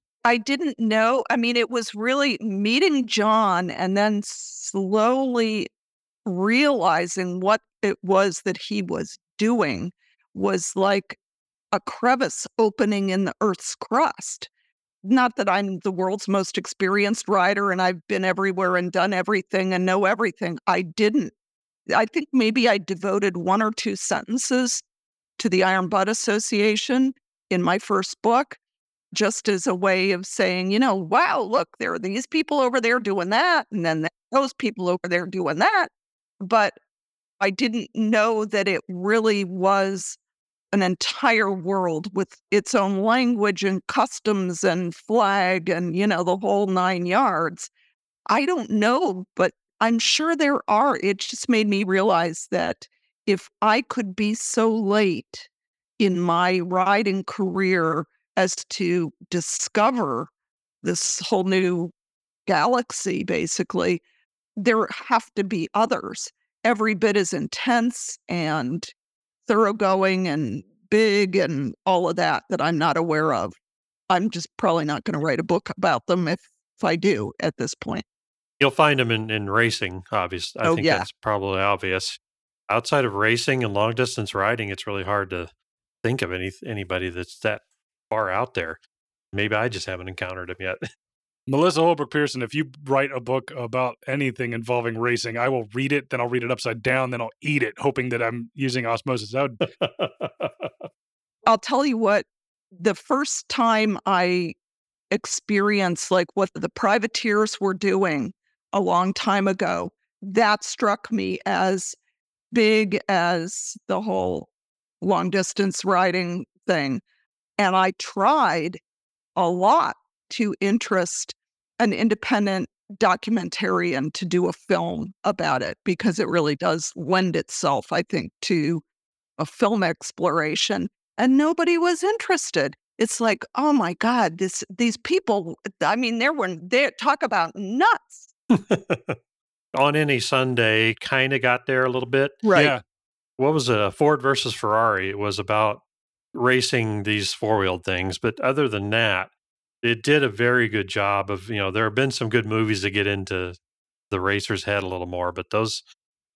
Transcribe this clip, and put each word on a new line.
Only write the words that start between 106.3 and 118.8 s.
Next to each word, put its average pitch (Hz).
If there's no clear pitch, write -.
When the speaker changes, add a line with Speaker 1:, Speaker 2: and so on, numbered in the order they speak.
Speaker 1:
what 190
the 165
privateers 214
were 196
doing 185
a 196
long 180
time 196
ago, 180
that 208
struck -
me 190
as 190
big 214
as 175
the 190
whole 190
long 180
distance 196
riding 180
thing. 139
And 190
I 185
tried 190